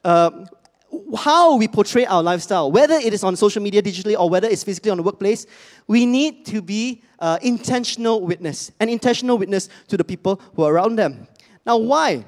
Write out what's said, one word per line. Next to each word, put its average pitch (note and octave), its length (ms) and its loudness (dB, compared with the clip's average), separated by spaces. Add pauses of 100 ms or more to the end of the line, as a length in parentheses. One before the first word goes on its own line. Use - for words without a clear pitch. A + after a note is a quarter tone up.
uh, E3+ 420 2 (720)
how D#4+ 380 4
we A3 140 2
portray A3 360 0
our F#3 160 2
lifestyle, E3+ 480 -2
whether C#4+ 260 4
it A3+ 180 0
is G3+ 100 -4
on F#3 140 -2
social G#3 260 0
media, G3+ 180 2
digitally, G3 380 -4
or F3 100 2
whether F#3 200 0
it's G3+ 160 -2
physically G3+ 260 -4
on F#3 60 -2
the E3+ 60 -6
workplace, G3+ 440 -2 (400)
we A#3 180 4
need C4+ 420 -2
to G#3+ 140 -6
be, G#3+ 400 -6 (180)
uh, E3 220 -2
intentional A#3 760 -2
witness, E3+ 520 -6 (100)
an A3 80 0
intentional A#3+ 480 0
witness G3 320 -4 (180)
to - 80 -4
the F3 80 0
people F#3 380 -4 (140)
who D#3+ 80 0
are D3+ 100 2
around G#3 240 0
them. C#3+ 300 -2 (380)
Now, A#3 120 2
why? A3+ 500 0